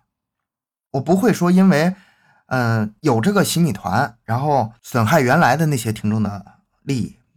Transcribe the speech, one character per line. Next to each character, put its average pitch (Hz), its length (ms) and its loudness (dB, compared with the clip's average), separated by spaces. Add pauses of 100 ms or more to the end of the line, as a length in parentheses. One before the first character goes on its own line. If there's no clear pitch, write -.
(920)
我 135 100 -2
不 180 160 2
会 196 160 2
说 175 180 0
因 190 160 4
为， 165 260 2 (520)
呃， 113 440 -2 (120)
有 127 180 2
这 190 140 0
个 190 100 2
洗 - 160 -2
米 160 140 0
团， 110 500 -4
然 117 180 -4
后 135 300 -2 (100)
损 117 240 -2
害 131 140 2
原 131 180 2
来 139 200 2
的 160 80 -2
那 147 100 0
些 113 160 -4
听 107 180 -6
众 110 140 -2
的 101 360 -10 (220)
利 135 160 -6
益， 87 220 -8 (180)